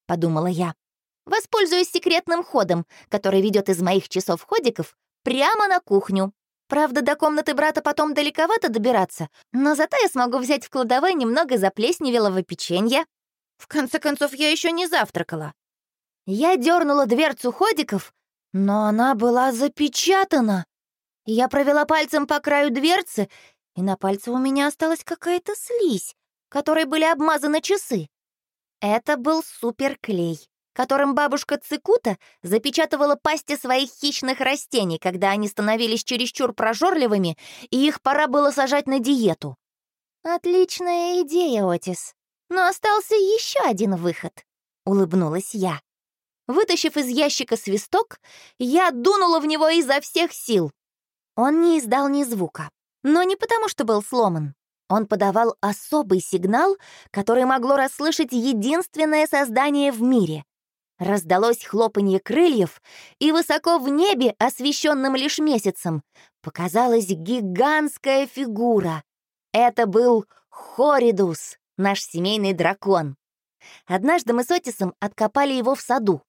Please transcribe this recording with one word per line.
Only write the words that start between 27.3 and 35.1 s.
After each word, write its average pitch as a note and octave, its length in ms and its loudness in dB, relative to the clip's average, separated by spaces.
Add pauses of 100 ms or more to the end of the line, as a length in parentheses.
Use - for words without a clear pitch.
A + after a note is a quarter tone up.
часы. B3+ 480 -4 (720)
Это A#3 380 0
был D#4+ 240 0
суперклей, G#3+ 1080 -6 (240)
которым C#4 420 0
бабушка C#4+ 440 -2
Цикута D4 580 0 (260)
запечатывала C#4+ 720 0
пасти D4 420 -2
своих C4 340 -2
хищных C4 500 -4
растений, A#3+ 580 -2
когда F#3 320 0